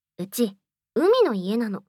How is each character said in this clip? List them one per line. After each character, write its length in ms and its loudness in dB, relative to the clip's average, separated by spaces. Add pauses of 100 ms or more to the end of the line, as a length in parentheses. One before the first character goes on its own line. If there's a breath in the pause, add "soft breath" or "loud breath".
(180)
う 100 -10
ち、 300 -4 (380)
海 280 4
の 120 0
家 220 -4
な 120 -4
の。 200 -10